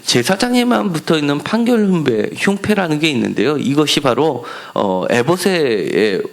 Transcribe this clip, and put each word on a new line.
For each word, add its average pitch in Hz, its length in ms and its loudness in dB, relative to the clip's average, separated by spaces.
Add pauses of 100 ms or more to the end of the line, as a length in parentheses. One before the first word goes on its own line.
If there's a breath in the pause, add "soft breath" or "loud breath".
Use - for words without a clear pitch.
제사장에만 220 840 0
붙어 160 260 0
있는 147 200 0
판결 226 480 0
흉배, 139 500 0
흉패라는 196 640 -2
게 160 100 2
있는데요. 113 480 0
이것이 143 420 0
바로, 135 460 0 (260 loud breath)
어, 92 380 0
에봇의, 120 1120 0 (100)